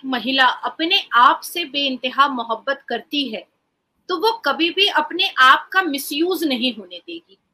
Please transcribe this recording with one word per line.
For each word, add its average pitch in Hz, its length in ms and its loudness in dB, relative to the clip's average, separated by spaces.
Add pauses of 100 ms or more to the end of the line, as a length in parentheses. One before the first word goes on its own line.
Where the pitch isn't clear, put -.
महिला 262 400 0
अपने 330 680 -2
आप 277 280 6
से 339 240 -8
बेइंतहा 269 640 -2
मोहब्बत 240 600 -6
करती 254 420 -6
है, 214 180 -12 (600)
तो 370 80 -2
वो 453 280 0
कभी 320 240 0
भी 392 180 2
अपने 339 500 -2
आप 269 360 6
का 381 80 2
मिसयूज 311 600 -2
नहीं 254 320 -2
होने 180 220 -16
देगी, 170 400 -16 (160)